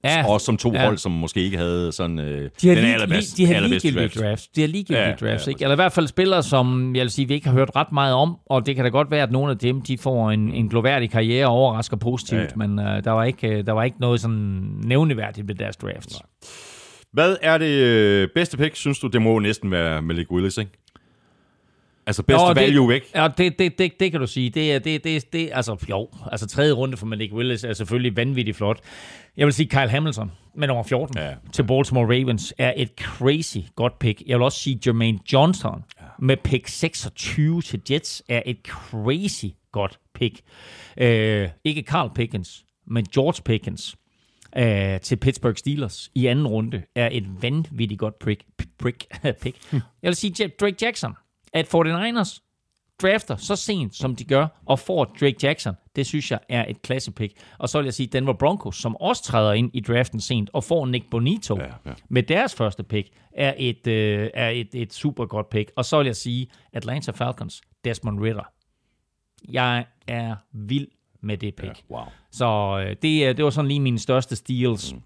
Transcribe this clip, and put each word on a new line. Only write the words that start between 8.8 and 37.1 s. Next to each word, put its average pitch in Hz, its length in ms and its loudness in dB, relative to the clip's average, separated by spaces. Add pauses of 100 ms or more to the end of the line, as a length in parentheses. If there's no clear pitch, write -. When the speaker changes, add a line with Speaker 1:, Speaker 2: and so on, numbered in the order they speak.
Speaker 1:
da 123 40 4
godt 139 220 2
være, 147 120 2
at 117 80 0
nogle 135 200 2
af 113 60 -2
dem, 127 240 0
de 131 160 -4
får 117 340 0
en, 107 220 2
en 110 160 0
gloværdig 117 420 2
karriere 117 360 2
og 120 60 4
overrasker 120 440 2
positivt, 120 440 -2
Speaker 2:
Ja, 82 40 0
ja. 107 220 -4
Speaker 1:
men, 101 120 0
øh, 101 240 -2
der 117 80 0
var 113 120 2
ikke, 123 240 -2
øh, 107 180 0
der 110 60 -2
var 110 120 2
ikke 127 160 -2
noget 120 220 2
sådan 101 640 -2
nævneværdigt 110 640 0
ved 104 80 -6
deres 104 220 -6
drafts. - 420 -12
Speaker 2:
Nej. - 80 -20 (840)
Hvad 170 300 4
er 160 160 4
det, 160 80 2 (180)
øh, 104 520 6
bedste 165 220 0
pick, 151 180 0
synes - 240 -2
du? - 80 -4
Det 113 140 4
må 110 120 6
jo 110 60 4
næsten 104 320 0
være 82 300 0
Malik 82 300 -4
Willis, 92 260 0
ikke? 101 140 -6 (1400)
Altså, 107 160 -4
best 139 160 6
Speaker 1:
Nå, 180 100 8
det 165 60 6
Speaker 2:
value, 135 400 6
ikke? 131 200 -4
Speaker 1:
Ja, 160 120 4 (100)
det, 180 220 2
det, 180 200 0
det, 185 200 0
det 190 120 2
kan 160 100 -2
du 123 60 -2
sige. 127 220 -2
Det 156 240 0
er, 135 60 2
det, 156 240 -4
det, 160 300 -4
det, 165 200 -2
altså, 113 360 -4
jo. 98 200 -4 (220)
Altså, 110 160 -6
tredje 147 240 2
runde 127 260 -2
for 98 80 -10
Malik 107 280 -6
Willis 117 300 -2
er 113 100 -4
selvfølgelig 113 440 -2
vanvittigt 123 400 -2
flot. 107 220 0 (580)
Jeg 143 100 4
vil 143 60 4
sige, 151 160 0
Kyle 135 200 2
Hamilton 110 420 -2 (240)
med 147 120 -2
nummer 120 160 0
fjorten 131 340 -2
Speaker 2:
Ja. 73 160 -6 (180)
Speaker 1:
til 135 120 0
Baltimore 127 420 2
Ravens 123 520 0
er 127 200 0
et 127 120 -2 (120)
crazy 143 560 0 (180)
godt 120 240 -2
pick. 113 260 0
Jeg 123 120 0
vil 120 60 4
også 139 160 0
sige, 127 260 -4
Jermaine 113 340 2 (140)
Johnson 135 500 2 (180)
Speaker 2:
Ja. - 40 -20 (140)
Speaker 1:
med 131 180 4
pick - 300 -2
seksogtyve - 960 -2